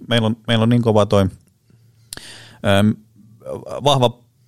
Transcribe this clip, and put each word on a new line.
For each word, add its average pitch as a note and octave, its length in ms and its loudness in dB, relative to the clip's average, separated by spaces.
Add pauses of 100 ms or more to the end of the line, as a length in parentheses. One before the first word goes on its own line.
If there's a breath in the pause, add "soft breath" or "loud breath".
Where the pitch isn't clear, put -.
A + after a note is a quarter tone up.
meillä A#2 180 0
on, A2 120 -2 (100)
meillä A2+ 160 0
on A2+ 60 2
niin A#2+ 120 2
kova G#2+ 240 2
toi, G2+ 200 2 (1500 loud breath)
äm, G#2+ 160 2 (880)
vahva C3 360 2 (280)